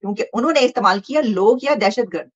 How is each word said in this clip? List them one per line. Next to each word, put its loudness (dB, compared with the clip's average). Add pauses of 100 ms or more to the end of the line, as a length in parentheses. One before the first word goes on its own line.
क्योंकि -6
उन्होंने 0
इस्तेमाल 0
किया -2
लोग 2
या 2
दहशतगर्द। -2